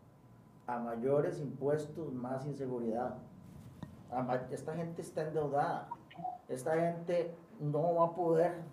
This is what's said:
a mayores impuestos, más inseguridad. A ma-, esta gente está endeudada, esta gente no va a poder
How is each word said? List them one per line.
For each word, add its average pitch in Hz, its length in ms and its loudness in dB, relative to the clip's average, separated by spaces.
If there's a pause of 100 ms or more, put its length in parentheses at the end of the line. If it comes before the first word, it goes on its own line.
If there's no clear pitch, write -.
(640)
a 120 140 -4
mayores 135 600 0
impuestos, 147 720 -2
más 131 360 -4
inseguridad. 123 640 -2 (1000)
A 127 120 -2
ma-, 123 280 0
esta - 220 -6
gente 170 300 -4
está - 180 -4
endeudada, 151 680 2 (640)
esta 131 240 0
gente 170 640 2 (240)
no 151 340 4
va 170 140 8
a 165 80 2
poder 170 380 6 (200)